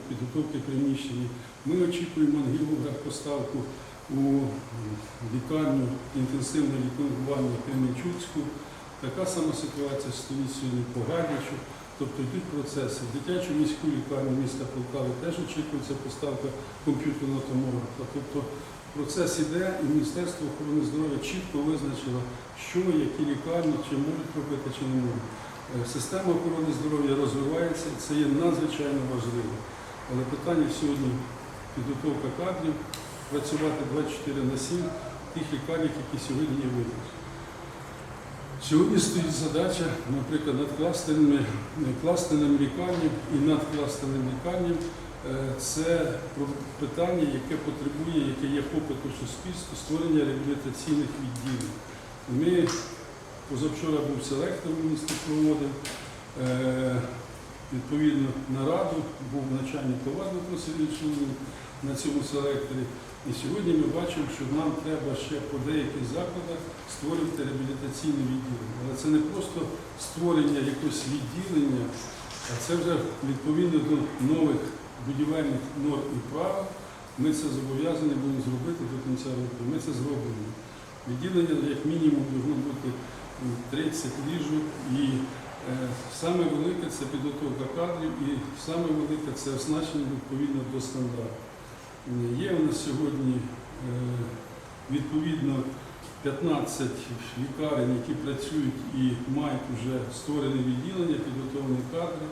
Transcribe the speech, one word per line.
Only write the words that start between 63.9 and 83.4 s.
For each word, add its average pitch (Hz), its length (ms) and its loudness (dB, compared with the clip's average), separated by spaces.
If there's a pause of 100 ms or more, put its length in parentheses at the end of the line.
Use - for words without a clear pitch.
бачимо, 156 260 0 (100)
що 139 80 -2 (140)
нам 151 120 2 (140)
треба 139 280 -2 (140)
ще 151 100 -2 (140)
по 143 60 -4 (120)
деяких 143 360 0 (120)
закладах 170 440 -4 (340)
створювати 151 540 0
реабілітаційне 135 840 0
відділення. 120 500 -2
Але 131 200 -2
це 156 60 0 (100)
не 151 40 8 (100)
просто 180 300 -2 (460)
створення 151 540 4 (120)
якогось 131 300 0 (100)
відділення, 143 720 2 (680)
а - 20 -2 (120)
це 165 160 0
вже 170 140 4 (360)
відповідно 156 480 4 (120)
до 151 40 8 (400)
нових 151 260 6 (460)
будівельних 143 560 2 (220)
норм 143 220 2 (100)
і - 20 0 (140)
правил. 190 320 0 (580)
Ми 156 60 6 (100)
це 151 80 -2 (100)
зобов'язані 147 680 2
будемо 135 240 2
зробити 127 360 0 (100)
до 135 120 -4
кінця 131 340 0
року. 123 220 -4 (100)
Ми 156 140 2
це 160 60 -2 (100)
зробимо. 120 440 -2 (640)
Відділення, 165 460 4 (220)
як - 40 -2 (120)
мінімум, 147 380 6
повинно 131 380 2
бути, 127 200 -4
м, 123 80 -2 (760)